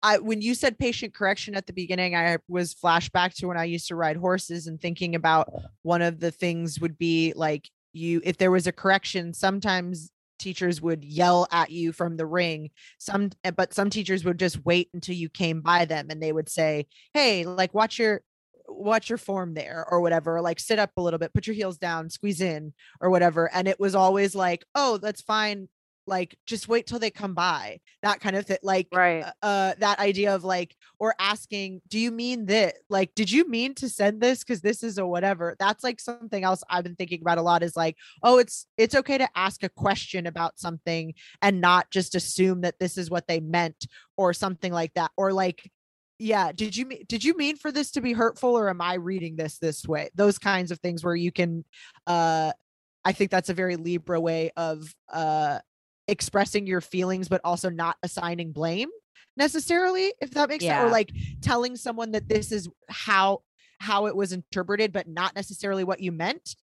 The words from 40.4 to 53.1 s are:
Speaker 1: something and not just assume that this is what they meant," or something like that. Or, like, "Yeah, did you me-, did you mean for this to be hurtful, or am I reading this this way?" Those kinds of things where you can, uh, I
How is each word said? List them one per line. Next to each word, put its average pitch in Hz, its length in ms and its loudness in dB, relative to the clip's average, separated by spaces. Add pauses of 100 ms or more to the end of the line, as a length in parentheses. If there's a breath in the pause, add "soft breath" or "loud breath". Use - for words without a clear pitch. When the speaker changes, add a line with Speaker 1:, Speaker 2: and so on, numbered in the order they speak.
Speaker 1:
something 165 540 -6 (280 loud breath)
and 196 200 4
not 180 300 6
just 185 240 -2
assume 185 460 2
that 175 180 -2
this 180 180 -2
is 170 140 -6
what 175 160 -4
they 165 120 0
meant," 165 460 -2 (320 loud breath)
or 185 160 4
something 185 400 -4
like 165 220 -2
that. 165 220 0
Or, 190 160 2
like, 185 380 -2 (480)
"Yeah, 208 320 2
did 190 240 -4
you 254 120 -4
me-, 233 200 -14
did 220 160 -4
you 330 140 2
mean 294 200 0
for 302 140 -6
this 269 200 -2
to 277 100 -2
be 240 120 0
hurtful, 240 440 2
or 214 120 2
am 180 120 -4
I 180 140 0
reading 175 420 -4
this 156 220 -6
this 156 280 -4
way?" 151 280 -4
Those 202 240 4
kinds 185 320 0
of 170 80 -8
things 170 260 -4
where 175 100 2
you 175 160 0
can, 170 320 0 (440 loud breath)
uh, 165 460 2 (520)
I 185 80 4